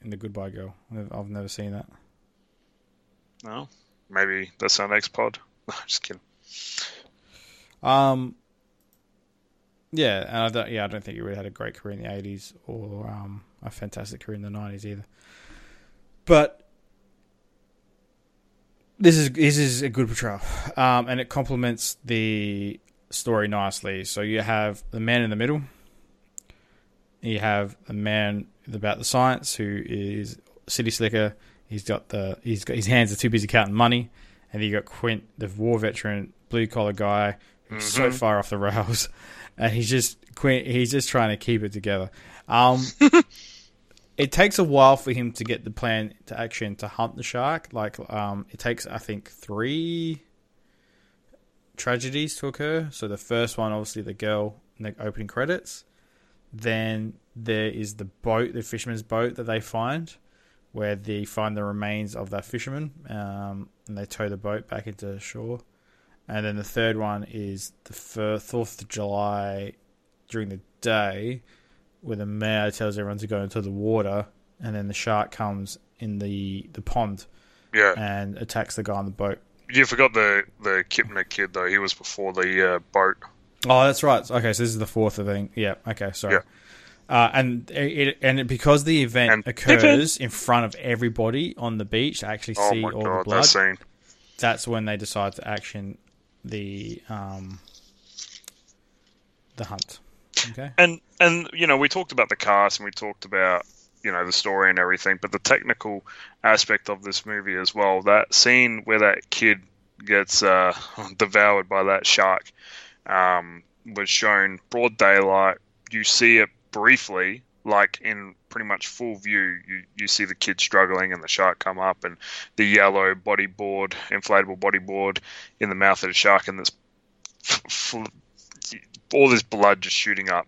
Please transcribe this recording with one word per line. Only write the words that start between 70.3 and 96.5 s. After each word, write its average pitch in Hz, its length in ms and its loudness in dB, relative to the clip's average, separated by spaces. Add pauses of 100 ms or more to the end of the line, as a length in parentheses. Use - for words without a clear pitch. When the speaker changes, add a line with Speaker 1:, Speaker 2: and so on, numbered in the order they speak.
Speaker 1:
the 98 120 -12 (180)
day, 110 640 -2 (600)
where 117 140 -8
the 104 100 -6
mayor 107 460 -2
tells 104 260 -4
everyone 104 200 -6
to 104 100 -10
go 101 160 -2
into 98 180 -6
the 98 100 -6
water, 101 560 -2 (340)
and 113 140 -6
then 101 120 -6
the 101 60 -8
shark 104 380 -2
comes 98 460 -8 (220)
in 107 200 -6
the, 98 540 -6
the 107 80 -12
pond 101 440 -4 (480)
Speaker 2:
Yeah. 101 240 6
Speaker 1:
and 101 400 -4
attacks - 400 -6
the 110 60 -4
guy 101 120 -4
on 98 100 -6
the 95 60 -8
boat. 98 280 -6 (300)
Speaker 2:
You 131 160 4
forgot 123 280 2
the, 101 300 4 (200)
the 95 260 0
Kipner 101 380 -2
kid, 95 260 -6
though. 92 140 -2
He 98 120 2
was 98 140 -2
before - 400 -8
the, 92 420 2
uh, 87 40 -2 (140)
boat. 95 240 2 (500)
Speaker 1:
Oh, 127 180 6
that's 139 180 2
right. 131 260 4
Okay, 117 240 0
so 113 100 -2
this 117 60 0
is 113 100 -6
the 107 80 -4
fourth, 107 320 0
I 104 60 -4
think. 101 300 -4
Yeah, 104 200 -2 (120)
okay, 101 260 -6
sorry. 98 220 -2
Speaker 2:
Yeah. 87 60 2 (680)
Speaker 1:
Uh, 120 240 6
and 123 380 0
it, 143 360 -2
it, 135 140 -2
and 131 180 2
it, 127 80 -2
because 143 380 4
the 160 180 4
event 120 300 4
Speaker 2:
And 107 140 2
Speaker 1:
occurs 285 720 6
Speaker 2:
Pippin. 135 80 -8
Speaker 1:
in 113 40 -4
front 120 360 2
of 107 100 -6
everybody 120 800 -2
on 117 200 -4
the 107 80 -4
beach 117 360 -2
to 101 60 -8
actually 107 300 -8
Speaker 2:
Oh 101 140 4
Speaker 1:
see 110 100 0
Speaker 2:
my 98 100 -4
Speaker 1:
all 107 120 -6
Speaker 2:
God, 92 160 0
Speaker 1:
the 92 60 -2
blood, 104 180 2
Speaker 2:
that - 40 6
scene. 95 300 4 (600)
Speaker 1:
that's 113 300 0
when 113 180 -2
they 107 120 -4
decide 101 380 -4
to - 120 -16
action 101 500 -10 (480)
the, 104 640 -10